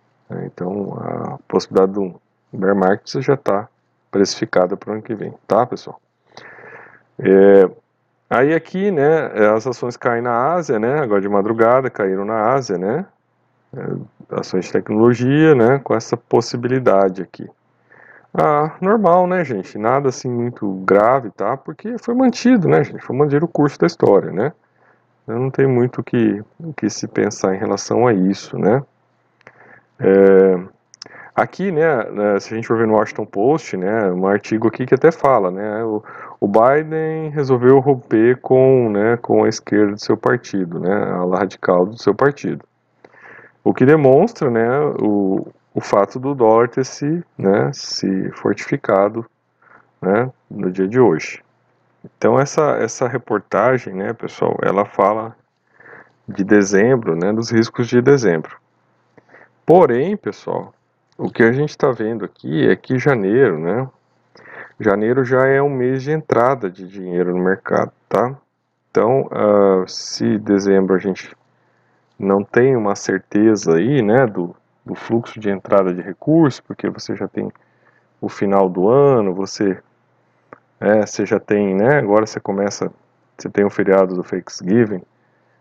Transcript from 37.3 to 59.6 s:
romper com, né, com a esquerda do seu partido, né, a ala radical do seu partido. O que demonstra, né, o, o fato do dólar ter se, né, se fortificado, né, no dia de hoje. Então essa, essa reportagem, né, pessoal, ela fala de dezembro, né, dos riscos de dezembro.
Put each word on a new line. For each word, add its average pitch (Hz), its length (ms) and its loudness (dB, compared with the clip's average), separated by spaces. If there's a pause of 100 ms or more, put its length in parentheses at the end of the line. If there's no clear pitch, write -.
romper 123 640 2
com, 131 480 4
né, 107 280 0
com 107 280 0
a 110 40 2
esquerda 104 440 0
do 107 100 -12
seu 110 140 0
partido, 95 640 -4
né, 87 140 -2
a 101 260 -4
ala 90 200 -2
radical 92 460 0
do 113 120 -6
seu - 160 0
partido. 135 520 -2 (1000)
O 104 100 2
que 127 120 2
demonstra, 147 640 4
né, 113 160 0 (340)
o, 101 460 0 (260)
o - 80 -4
fato 104 380 0
do 139 160 -6
dólar 117 340 4
ter 131 160 -4
se, 156 380 -6 (140)
né, 113 360 0
se 98 580 -6
fortificado, 110 960 -2 (760)
né, 107 280 0 (220)
no 98 200 -6
dia 95 160 -2
de 117 120 0
hoje. 90 440 0 (720)
Então 120 220 2
essa, 139 380 0
essa 113 300 -4
reportagem, 120 840 -2
né, 101 200 -8
pessoal, - 480 -6
ela 98 240 0
fala 110 500 -2 (920)
de 101 160 -6
dezembro, 104 720 2
né, 90 180 -2
dos 113 160 -4
riscos 117 380 -2
de 123 140 2
dezembro. 117 540 2 (1080)